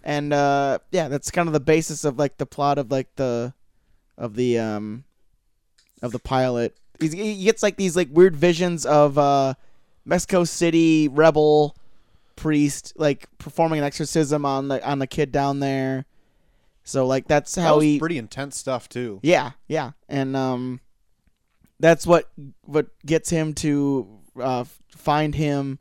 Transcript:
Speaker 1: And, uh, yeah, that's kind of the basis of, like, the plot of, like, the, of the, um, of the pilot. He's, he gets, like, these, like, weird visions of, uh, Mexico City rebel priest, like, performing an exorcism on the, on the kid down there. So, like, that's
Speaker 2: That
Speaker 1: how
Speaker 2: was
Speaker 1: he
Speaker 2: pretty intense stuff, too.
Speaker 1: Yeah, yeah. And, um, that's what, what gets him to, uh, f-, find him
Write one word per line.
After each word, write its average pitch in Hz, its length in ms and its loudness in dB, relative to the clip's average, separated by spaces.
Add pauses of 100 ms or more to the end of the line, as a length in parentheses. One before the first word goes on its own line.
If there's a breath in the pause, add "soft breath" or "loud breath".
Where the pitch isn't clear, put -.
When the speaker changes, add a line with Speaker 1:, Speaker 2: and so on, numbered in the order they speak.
Speaker 1:
And, 147 300 -4
uh, 139 460 2 (140)
yeah, 165 160 0
that's 139 220 -6
kind 170 180 -2
of 156 40 -2
the 147 80 0
basis 156 440 0
of, 131 140 -2
like, 143 200 -2
the 135 80 -4
plot 143 320 -2
of, 123 120 -6
like, 131 260 -4
the, 123 360 -2 (640)
of 110 200 -10
the, 120 220 2
um, 107 460 -6 (960)
of 120 120 -8
the 120 60 -8
pilot. 127 560 -2 (260)
He's, 156 120 -2
he 202 320 -6
gets, 214 180 2
like, 208 140 -2
these, 185 200 -2
like, 175 140 0
weird 175 240 6
visions 170 520 0
of, 147 320 4
uh, 139 360 2 (500)
Mexico 175 400 0
City 165 640 2
rebel 151 680 4 (600)
priest, 147 600 0
like, 147 320 -2 (100)
performing 160 420 -2
an 143 40 0
exorcism 147 600 -2
on 139 240 -2
the, 135 200 -4
on 143 100 -2
the 135 80 -2
kid 147 240 -4
down 139 300 -2
there. 135 460 -4 (800)
So, 131 220 -2
like, 131 220 -2
that's 147 280 0
Speaker 2:
That 185 60 -4
Speaker 1:
how 156 140 4
Speaker 2:
was 151 80 4
Speaker 1:
he 147 160 2
Speaker 2:
pretty 165 180 -6
intense 135 380 -12
stuff, 127 320 -6
too. 113 340 -8
Speaker 1:
Yeah, 143 300 2 (160)
yeah. 147 240 -4 (160)
And, 135 280 -4
um, 127 440 -4 (1000)
that's 165 280 4
what, 170 240 4 (340)
what 147 220 -2 (200)
gets 160 240 -2
him 156 240 -2
to, 143 540 -2 (320)
uh, 127 220 -4
f-, - 160 -16 (100)
find 151 480 -2
him 139 440 -4